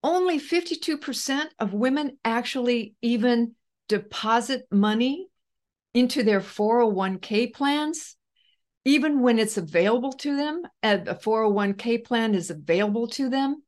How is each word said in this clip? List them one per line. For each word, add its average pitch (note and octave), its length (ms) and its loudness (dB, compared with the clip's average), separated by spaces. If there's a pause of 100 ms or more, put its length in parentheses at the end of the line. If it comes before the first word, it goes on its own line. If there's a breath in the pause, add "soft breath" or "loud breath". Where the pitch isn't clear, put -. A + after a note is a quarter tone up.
Only F4 360 2
fifty-two E4 600 -2
percent C4+ 640 -4
of G3 140 -2
women C4 500 0
actually A#3+ 760 -2
even A#3 520 2 (340)
deposit A3 840 -2
money A#3 560 2 (680)
into B3 300 2
their G3+ 160 4
four G#3+ 400 0
oh A#3 80 4
one F#3+ 300 -2
K A3+ 280 -2
plans, D4 720 -4 (680)
even C#4+ 360 4
when A#3+ 180 4
it's A3 180 0
available G#3 560 0
to C#4+ 240 -4
them, D4+ 260 -4 (200)
and G3+ 240 0
the - 80 -4
four A3 300 0
oh G#3 60 4
one G3+ 240 2
K A#3 240 -2
plan A3+ 360 0
is F3+ 160 -2
available G#3 580 0
to C4 220 -4
them. C4+ 380 -2